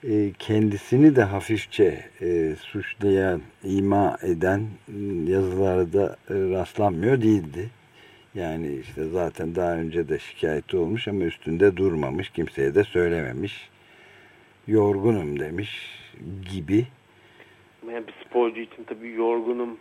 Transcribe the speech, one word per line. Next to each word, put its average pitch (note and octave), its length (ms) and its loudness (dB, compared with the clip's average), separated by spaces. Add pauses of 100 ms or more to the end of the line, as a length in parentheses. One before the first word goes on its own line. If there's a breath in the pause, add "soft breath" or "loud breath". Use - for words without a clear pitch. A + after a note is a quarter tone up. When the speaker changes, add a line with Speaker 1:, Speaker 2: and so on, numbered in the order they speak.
Speaker 1:
E, G#2 340 2
kendisini A2 760 4
de A#2+ 60 8
hafifçe, G2 800 0 (160)
e, E2 360 0
suçlayan, F#2+ 840 0 (240)
ima G2 580 2
eden, F#2 380 0 (280)
ıı, G2 420 -4
yazılarda, F#2 840 2 (140)
e, - 40 -4
rastlanmıyor F#2+ 880 0
değildi. G2 480 0 (640 soft breath)
Yani D#2+ 420 -6
işte C2+ 280 -8
zaten E2 500 -4
daha F2 220 0
önce E2 320 -2
de D2+ 100 -2
şikayeti - 580 -4
olmuş F#2 320 -2
ama G2 160 -2
üstünde F2 520 2
durmamış, E2 540 -2
kimseye C#2+ 440 -2
de G2+ 100 6
söylememiş. E2+ 880 -4 (960 soft breath)
"Yorgunum." G2+ 760 2
demiş E2+ 580 -10 (560)
gibi. F#2+ 320 0 (1040 soft breath)
Speaker 2:
Yani A#2 140 -8
bir - 80 -20 (120)
sporcu A#2 340 0
için A2+ 240 -14
tabii A2+ 260 -14
yorgunum A#2 720 -2